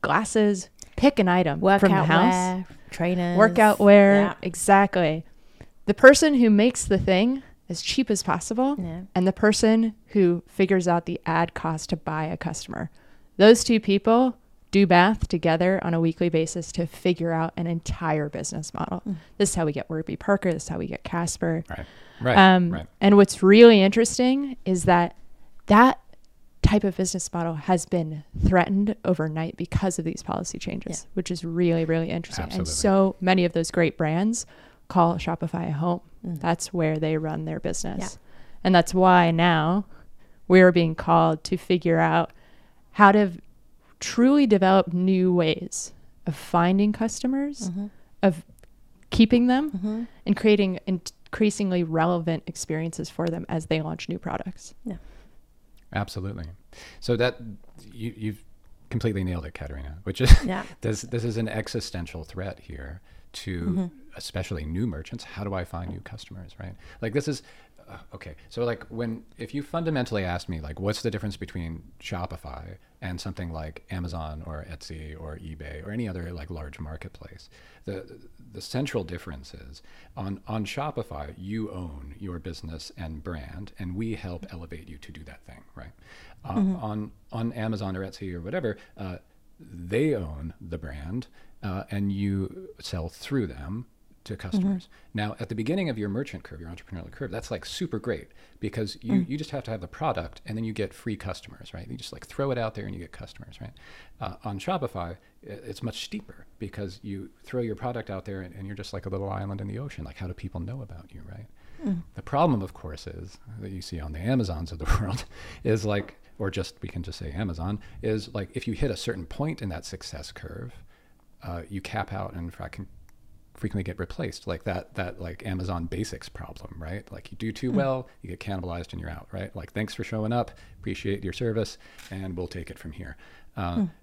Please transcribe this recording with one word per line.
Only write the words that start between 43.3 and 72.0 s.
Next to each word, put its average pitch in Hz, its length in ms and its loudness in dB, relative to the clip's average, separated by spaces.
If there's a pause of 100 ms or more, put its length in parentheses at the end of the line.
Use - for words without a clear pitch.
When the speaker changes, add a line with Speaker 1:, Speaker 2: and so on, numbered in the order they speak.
Speaker 1:
truly 269 460 6
develop 190 480 6
new 185 400 4
ways - 600 0 (340)
of 156 80 -4
finding 190 560 2
customers, 254 800 -4
Speaker 2:
Mm-hmm. 196 160 -6 (360)
Speaker 1:
of 170 240 2 (640)
keeping 240 380 4
them, 277 240 2
Speaker 2:
Mm-hmm. 214 320 -6 (240)
Speaker 1:
and 202 100 2
creating 202 480 2
increasingly 190 1000 -2
relevant 160 600 0
experiences 165 640 -6
for 170 200 -4
them 170 200 -6
as 160 180 -4
they 160 140 0
launch 160 280 -8
new 175 100 -6
products. - 560 -10 (100)
Speaker 2:
Yeah. 196 120 -10 (960)
Speaker 3:
Absolutely. 98 520 -8 (540)
So 120 180 -2
that, 120 200 0 (540)
you, 110 240 -8
you've 107 280 -6 (460)
completely 104 340 -2
nailed 87 220 -4
it, 85 80 -14
Katerina, 71 500 -12
which - 180 -4
is 123 180 10
<laughs> - 60 -6
Speaker 2:
Yeah. 185 180 -4 (180)
Speaker 3:
this, 110 220 -4
this 117 200 -6
is 113 140 -4
an 113 100 -2
existential 90 760 -8
threat 92 360 -10
here 67 420 -16 (320)
to 90 280 -8
Speaker 2:
Mm-hmm. 180 240 -2 (320)
Speaker 3:
especially 87 480 -8
new 87 220 -4
merchants. 82 360 -10
How - 220 -14
do 98 80 -8
I 92 100 -6
find 87 260 -10
new 90 120 -12
customers, 95 580 -18
right? 95 160 -14 (260)
Like, 110 120 -6
this 143 160 -2
is, 135 140 -8 (480)
uh, - 60 -18 (180)
okay. - 200 -18 (140)
So, 117 140 -6
like, 117 240 -6
when, 113 360 -8 (140)
if 117 160 -12
you 143 100 -6
fundamentally 143 600 -4
asked 87 240 -6
me, 82 140 -6
like, 76 180 -10
"What's 101 220 -4
the 117 100 -4
difference 104 240 -6
between 85 480 -10 (160)
Shopify 87 800 -10 (240)